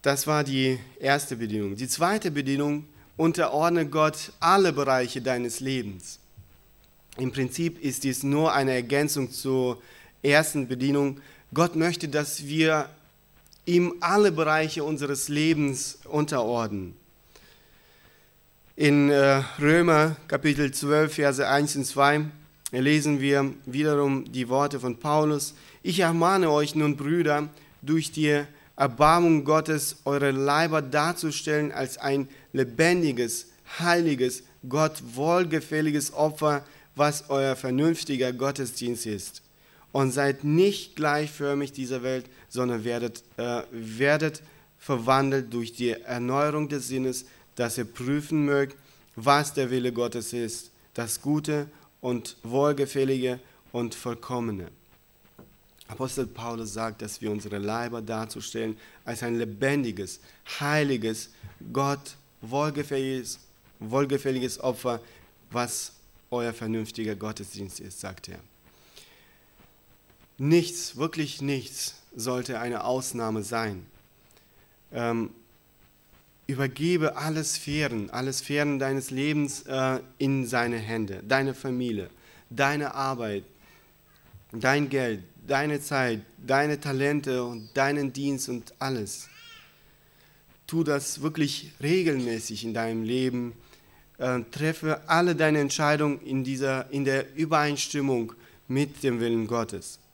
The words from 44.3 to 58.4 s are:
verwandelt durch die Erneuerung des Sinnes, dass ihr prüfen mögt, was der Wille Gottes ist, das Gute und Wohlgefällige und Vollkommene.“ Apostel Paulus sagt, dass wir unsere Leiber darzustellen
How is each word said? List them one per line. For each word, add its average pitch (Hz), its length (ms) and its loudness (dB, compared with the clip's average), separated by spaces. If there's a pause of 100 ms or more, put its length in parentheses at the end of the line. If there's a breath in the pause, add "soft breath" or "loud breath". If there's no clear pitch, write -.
verwandelt 131 760 0
durch 117 200 -4
die 120 180 -2
Erneuerung 139 760 -2
des 135 200 -6
Sinnes, 131 380 -4 (280 loud breath)
dass 120 240 -2
ihr 117 80 -2
prüfen 147 580 -2
mögt, 139 320 2 (400 soft breath)
was 143 380 2
der 131 160 0
Wille 123 220 0
Gottes 117 420 -4
ist, 117 380 -6 (240 soft breath)
das 117 260 -6
Gute 151 480 0 (320 loud breath)
und 123 400 -4
Wohlgefällige 135 960 2 (320 soft breath)
und 120 220 -2
Vollkommene.“ 117 800 -6 (1120)
Apostel 131 400 -6
Paulus 117 480 -8
sagt, 110 300 -6
dass - 180 -12
wir 107 80 -4
unsere 104 300 -6
Leiber 113 420 -4
darzustellen 113 760 -6 (280 loud breath)